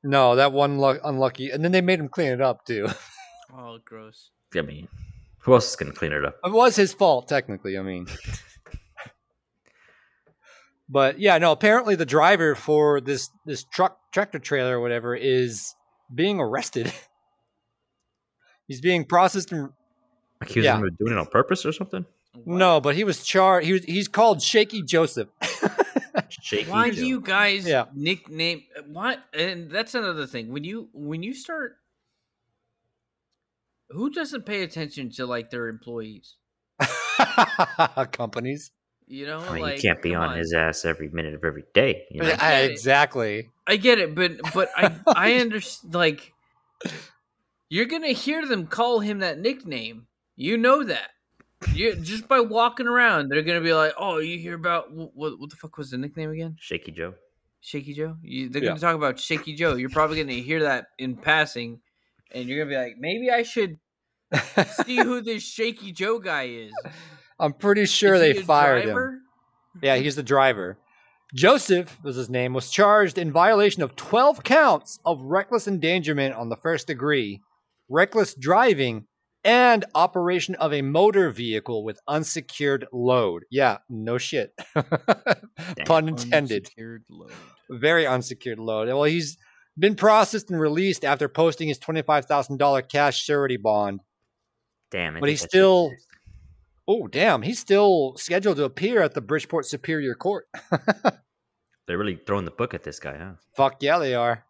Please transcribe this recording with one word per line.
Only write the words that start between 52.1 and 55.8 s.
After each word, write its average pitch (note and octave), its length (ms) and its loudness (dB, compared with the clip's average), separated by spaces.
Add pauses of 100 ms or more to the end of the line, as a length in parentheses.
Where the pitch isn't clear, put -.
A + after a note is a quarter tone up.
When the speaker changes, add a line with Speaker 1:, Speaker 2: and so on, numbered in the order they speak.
Speaker 2:
by C4+ 120 4
walking A#3 480 0
around, A3 420 2
they're D3 120 2
gonna E3+ 200 0
be E3 120 2
like, D#3 240 2
"Oh, F#3 200 -2
you E3 200 -6
hear E3+ 180 -10
about E3+ 340 -2
wh-, D#3+ 260 -14
what? C#3+ 240 -8
What D3 100 -14
the - 60 -20
fuck - 220 -18
was C#3 140 -12